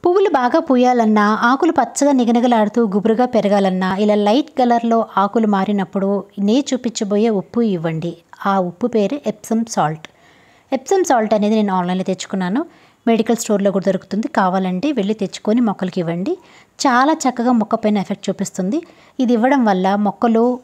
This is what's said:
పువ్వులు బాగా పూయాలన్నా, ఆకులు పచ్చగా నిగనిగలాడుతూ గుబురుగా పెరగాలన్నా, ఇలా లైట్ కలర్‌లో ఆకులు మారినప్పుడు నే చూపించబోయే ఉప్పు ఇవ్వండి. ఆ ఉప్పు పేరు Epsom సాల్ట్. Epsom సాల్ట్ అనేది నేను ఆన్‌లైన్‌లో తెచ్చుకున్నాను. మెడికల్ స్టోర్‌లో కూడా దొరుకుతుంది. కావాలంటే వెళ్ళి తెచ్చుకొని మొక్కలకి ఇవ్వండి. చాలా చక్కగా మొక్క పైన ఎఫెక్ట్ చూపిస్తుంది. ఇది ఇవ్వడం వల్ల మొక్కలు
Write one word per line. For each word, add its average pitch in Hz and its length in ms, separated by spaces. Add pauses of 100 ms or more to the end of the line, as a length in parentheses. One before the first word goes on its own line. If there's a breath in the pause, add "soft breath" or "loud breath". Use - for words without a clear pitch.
పువ్వులు 381 320
బాగా 247 320
పూయాలన్నా, 240 560 (240)
ఆకులు 269 300
పచ్చగా 277 420
నిగనిగలాడుతూ 233 640 (120)
గుబురుగా 214 400
పెరగాలన్నా, 196 540 (160)
ఇలా 208 120 (120)
లైట్ 277 320
కలర్‌లో 233 400 (240)
ఆకులు 214 320
మారినప్పుడు 196 540 (380)
నే 214 80 (140)
చూపించబోయే 226 600 (100)
ఉప్పు 208 220 (140)
ఇవ్వండి. 165 360 (400)
ఆ - 20 (140)
ఉప్పు 175 260
పేరు 214 240 (140)
Epsom - 300 (120)
సాల్ట్. 156 320 (680 soft breath)
Epsom 269 380
సాల్ట్ 226 280
అనేది 208 220
నేను 202 180
ఆన్‌లైన్‌లో 180 320
తెచ్చుకున్నాను. 185 520 (480 loud breath)
మెడికల్ 226 320
స్టోర్‌లో 202 360
కూడా 185 120
దొరుకుతుంది. 190 480
కావాలంటే 185 600
వెళ్ళి 202 240
తెచ్చుకొని 220 460
మొక్కలకి 185 340
ఇవ్వండి. 175 320 (500 loud breath)
చాలా 269 380
చక్కగా 247 380
మొక్క 220 240
పైన 208 180
ఎఫెక్ట్ - 260
చూపిస్తుంది. 190 500 (440 loud breath)
ఇది 240 140
ఇవ్వడం 254 340
వల్ల 185 240 (120)
మొక్కలు 226 360 (200)